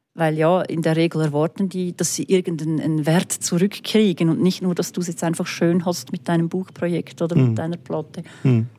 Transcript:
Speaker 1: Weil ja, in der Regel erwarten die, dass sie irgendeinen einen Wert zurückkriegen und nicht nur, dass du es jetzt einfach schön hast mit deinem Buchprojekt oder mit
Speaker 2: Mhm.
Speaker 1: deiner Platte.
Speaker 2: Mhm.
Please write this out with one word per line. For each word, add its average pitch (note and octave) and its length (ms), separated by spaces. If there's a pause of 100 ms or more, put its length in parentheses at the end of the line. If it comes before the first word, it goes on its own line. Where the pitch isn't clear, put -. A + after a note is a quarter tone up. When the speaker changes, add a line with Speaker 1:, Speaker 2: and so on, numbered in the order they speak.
(140)
Speaker 1:
Weil D#3 220
ja, E3 260
in D#3+ 200
der D#3+ 140
Regel E3 260
erwarten D3+ 460
die, F3+ 280
dass - 200
sie - 80
irgendeinen D#3+ 560
einen D#3 260
Wert E3+ 260
zurückkriegen F#3 960
und E3 120
nicht F#3 200
nur, F#3 140
dass E3+ 180
du - 80
es F3 60
jetzt E3+ 180
einfach E3 220
schön E3+ 400
hast F3 260
mit - 160
deinem E3 200
Buchprojekt F3 720
oder E3+ 140
mit C3 140
Speaker 2:
Mhm. A2 40
Speaker 1:
deiner E3+ 220
Platte. D#3 460 (200)
Speaker 2:
Mhm. A#2+ 240 (120)